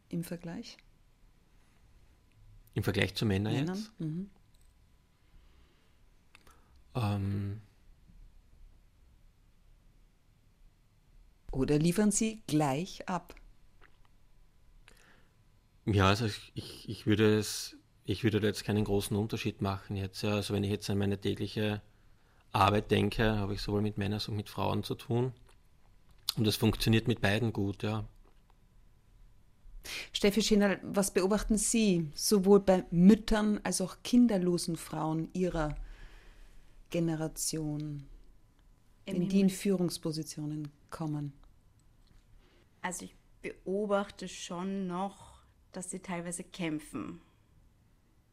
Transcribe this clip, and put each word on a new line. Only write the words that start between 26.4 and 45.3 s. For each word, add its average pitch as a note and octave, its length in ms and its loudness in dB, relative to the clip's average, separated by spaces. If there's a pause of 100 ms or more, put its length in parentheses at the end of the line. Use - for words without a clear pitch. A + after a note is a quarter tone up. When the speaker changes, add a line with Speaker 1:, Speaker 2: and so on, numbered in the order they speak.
Speaker 2:
das G#2 100 4
funktioniert A2 540 4
mit A2+ 100 0
beiden G#2+ 320 2
gut, G2+ 320 -2
ja. G#2+ 220 -2 (2000)
Speaker 1:
Steffi G3+ 300 2
Schinnerl, G3+ 400 4
was G3 280 -2
beobachten G3+ 460 2
Sie G3 560 2
sowohl G3+ 460 6
bei F#3 320 4
Müttern G#3 720 6
als F#3 180 -2
auch F3 220 -6
kinderlosen F3+ 720 4
Frauen D#3 560 -4
Ihrer E3 420 -2 (1160)
Generation, D3+ 1120 -4 (1000)
Speaker 3:
Im G3 100 -8
Speaker 1:
wenn F3+ 60 2
die F3+ 40 2
in G3 40 -2 (100)
Speaker 3:
Hinblick F#3+ 180 4
Speaker 1:
Führungspositionen D#3 1120 -2 (240)
kommen? D3 420 -6 (1500)
Speaker 3:
Also F#3 220 -8
ich - 100 -18 (260)
beobachte G3+ 840 -4
schon F#3+ 600 -6
noch, F#3 540 -8 (300)